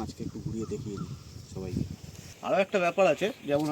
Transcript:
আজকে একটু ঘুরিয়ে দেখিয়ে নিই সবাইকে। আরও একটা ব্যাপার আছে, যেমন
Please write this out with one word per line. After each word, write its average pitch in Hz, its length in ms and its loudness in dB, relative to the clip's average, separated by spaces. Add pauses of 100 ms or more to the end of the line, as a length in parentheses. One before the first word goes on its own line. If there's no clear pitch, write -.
আজকে - 220 -10
একটু - 180 -10
ঘুরিয়ে 110 280 -4
দেখিয়ে - 280 -6
নিই 87 100 -8 (420)
সবাইকে। 92 300 -2 (640)
আরও 139 200 4
একটা 208 200 0
ব্যাপার 175 280 6
আছে, 175 140 0 (220)
যেমন 147 220 4